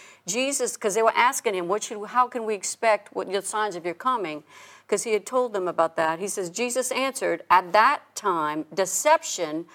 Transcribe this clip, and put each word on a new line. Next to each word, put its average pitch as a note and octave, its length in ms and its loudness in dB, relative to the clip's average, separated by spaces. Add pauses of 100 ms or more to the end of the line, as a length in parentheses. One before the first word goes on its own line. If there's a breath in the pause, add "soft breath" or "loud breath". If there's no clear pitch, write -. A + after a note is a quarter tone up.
(280 loud breath)
Jesus, B3+ 480 -2
'cause G3+ 180 -2
they A3 80 2
were A3+ 140 4
asking A#3 400 2
him, F3 100 -2
"What G3+ 160 -2
should, G#3+ 240 -10
how A#3+ 220 2
can A#3+ 180 -6
we G#3+ 80 -2
expect G#3 600 0
what F#3 160 -6
the G3 100 0
signs G#3+ 320 -2
of E3+ 100 -10
your F3 100 -4
coming?" F#3 500 -4 (420 loud breath)
'Cause G3+ 160 0
he A3+ 100 -2
had G#3 140 0
told B3 280 0
them F#3 120 0
about E3 300 0
that. E3 240 0
He G3+ 80 -6
says, F#3 220 -4
Jesus A#3+ 420 -2
answered, A#3 580 -2
"At F3+ 220 4
that G#3+ 300 4 (120)
time, D#3 580 0
deception F3 1040 0